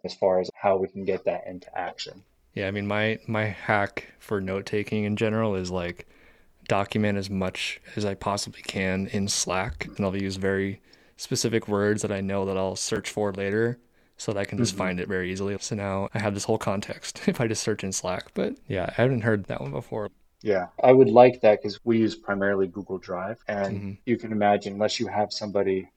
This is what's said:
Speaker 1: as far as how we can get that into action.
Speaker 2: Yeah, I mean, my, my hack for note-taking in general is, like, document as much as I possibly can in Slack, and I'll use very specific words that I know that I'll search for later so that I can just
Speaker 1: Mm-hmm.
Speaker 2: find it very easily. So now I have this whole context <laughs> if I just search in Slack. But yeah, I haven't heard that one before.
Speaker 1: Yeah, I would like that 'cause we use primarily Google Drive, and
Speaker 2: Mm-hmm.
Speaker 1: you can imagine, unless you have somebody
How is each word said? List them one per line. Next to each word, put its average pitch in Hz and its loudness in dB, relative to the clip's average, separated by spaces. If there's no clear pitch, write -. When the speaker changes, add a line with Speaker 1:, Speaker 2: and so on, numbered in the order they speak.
Speaker 1:
as - -10
far 92 4
as 90 0
how 98 2
we 95 0
can 98 -10
get 95 -2
that 90 -2
into 90 -14
action. - -10
Speaker 2:
Yeah, 98 -4
I 98 -2
mean, 101 -4
my, 107 0
my 107 0
hack 101 -2
for 104 -2
note-taking 101 -2
in 104 0
general 110 2
is, 92 -4
like, 90 -6
document 104 0
as 98 -6
much 95 -4
as 104 -2
I 98 -2
possibly - -4
can 95 -2
in 98 -2
Slack, 95 -2
and 104 0
I'll 95 0
use 98 -4
very 98 -2
specific 113 -2
words 104 2
that 104 -2
I 98 -2
know 98 -2
that 95 -2
I'll 95 -2
search - -4
for 104 -2
later 107 0
so - -4
that 98 -4
I 101 -2
can 104 -6
just 113 0
Speaker 1:
Mm-hmm. 95 -8
Speaker 2:
find 92 -2
it 90 -6
very 92 -2
easily. 98 -4
So - -6
now 98 -4
I 107 -4
have 101 -2
this 98 -6
whole 113 2
context - -6
<laughs> - -4
if 180 2
I 117 2
just 110 -4
search 107 -2
in 98 -4
Slack. - -6
But 247 -4
yeah, 92 -2
I 113 2
haven't 123 2
heard 107 2
that - -6
one 139 -8
before. 117 -8
Speaker 1:
Yeah, 95 0
I 131 10
would 131 10
like 123 10
that 107 6
'cause 104 -6
we 117 4
use 110 2
primarily 98 0
Google 95 -8
Drive, 95 -8
and 98 -2
Speaker 2:
Mm-hmm. 98 -8
Speaker 1:
you 117 2
can 110 -10
imagine, 104 4
unless 104 0
you 110 -2
have 101 -2
somebody 95 -2